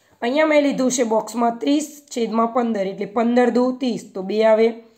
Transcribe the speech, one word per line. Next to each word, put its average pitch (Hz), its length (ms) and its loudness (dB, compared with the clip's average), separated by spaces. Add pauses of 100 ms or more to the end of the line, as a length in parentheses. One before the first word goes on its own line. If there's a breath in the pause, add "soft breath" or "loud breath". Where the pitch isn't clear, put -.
(220 soft breath)
અહીંયા 269 240 0
મેં 302 180 4
લીધું 262 280 0
છે 247 120 0
બોક્સમાં 226 560 0
ત્રીસ 294 460 -2
છેદમાં 226 480 -2
પંદર, 226 340 -2
એટલે 190 180 -8
પંદર 240 460 2
દુ 254 260 0
ત્રીસ, 240 360 -6
તો 190 80 -8
બે 208 240 0
આવે. 220 220 6 (300 loud breath)